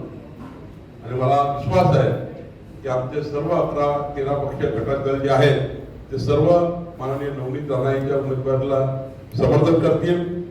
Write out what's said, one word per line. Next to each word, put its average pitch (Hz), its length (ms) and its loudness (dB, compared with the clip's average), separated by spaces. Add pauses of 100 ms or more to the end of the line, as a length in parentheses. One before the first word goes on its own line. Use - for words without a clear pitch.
(1040)
आणि 127 140 -4
मला 135 220 4 (100)
विश्वास 175 460 2
आहे 131 140 4 (680)
की 139 80 -8
आमचे 127 340 -2
सर्व 147 320 -4
अकरा 147 320 0 (280)
तेरा 139 200 -2
पक्ष - 300 -4
घटक 135 400 -2
दल 135 140 0
जे 135 100 0
आहेत, 135 300 6 (520)
ते 135 80 -4
सर्व 151 300 4 (500)
माननीय 139 300 -6
नवनीत 135 420 -6
राणा 135 200 0
यांच्या 135 260 0
उमेदवाराला 135 600 0 (580)
समर्थन 156 420 6
करतील. 165 440 2 (280)